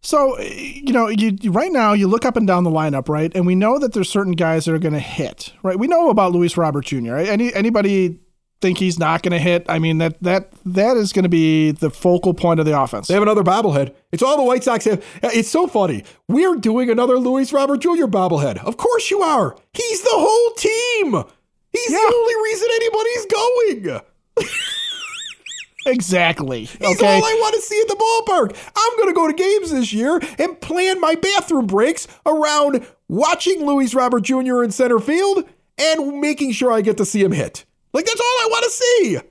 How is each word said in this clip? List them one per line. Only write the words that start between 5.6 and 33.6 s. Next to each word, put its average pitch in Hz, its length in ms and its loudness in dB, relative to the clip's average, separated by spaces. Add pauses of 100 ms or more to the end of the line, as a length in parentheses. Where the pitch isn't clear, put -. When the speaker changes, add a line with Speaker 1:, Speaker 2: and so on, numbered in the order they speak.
Speaker 1:
right? 185 160 -2
We 233 80 0
know 339 240 4
about 196 220 2
Luis 175 260 2
Robert 147 260 0
Junior 123 320 -6
Any, 208 380 0
anybody 202 640 0 (420)
think 185 160 0
he's 180 220 0
not 160 240 0
gonna 175 160 0
hit? 175 280 0
I 160 120 -2
mean, 160 200 0
that, 165 240 -2
that, 185 300 -2 (140)
that 208 320 2
is 208 160 -2
gonna 185 160 2
be 160 400 4
the 151 180 -2
focal 175 460 2
point 165 260 2
of 156 60 0
the 151 120 2
offense. 120 300 -4
Speaker 2:
They 175 60 0
have 202 80 4
another 214 200 4
bobblehead. 175 520 0 (180)
It's 170 100 -2
all 269 140 2
the 285 60 2
White 254 200 2
Sox 233 220 0
have. 208 180 0 (200)
Uh, 240 100 -2
it's 226 160 0
so 349 180 0
funny. 175 380 -2 (240)
We're 330 280 2
doing 233 340 0
another 247 280 2
Luis 262 320 0
Robert 277 280 0
Junior 339 280 0
bobblehead. 170 560 0
Of - 140 -6
course 466 340 -2
you 392 120 0
are. 233 340 0 (160)
He's 440 300 -6
the 480 100 2
whole 440 380 4
team. 440 720 -2 (460)
He's 480 200 -4
Speaker 1:
Yeah. 311 60 0
Speaker 2:
the 440 180 2
only 466 200 0 (160)
reason 453 240 -4
anybody's 453 520 -2
going. 403 760 -2 (360)
<laughs> - 140 -4 (1400)
Speaker 1:
Exactly. 175 720 -2
Speaker 2:
He's - 200 -14
Speaker 1:
Okay. 196 260 2
Speaker 2:
all - 160 4
I 440 200 0
wanna 427 180 0
see 427 180 -4
at 453 100 2
the 415 60 -2
ballpark. 427 640 0 (180)
I'm 453 240 -2
gonna 381 140 2
go 330 140 2
to 311 80 -2
games 370 360 0
this 254 220 -2
year 262 260 0 (200)
and 339 200 -2
plan 370 400 -2
my 330 160 2
bathroom 330 520 0
breaks 220 420 0 (160)
around 294 600 0 (220)
watching 320 580 0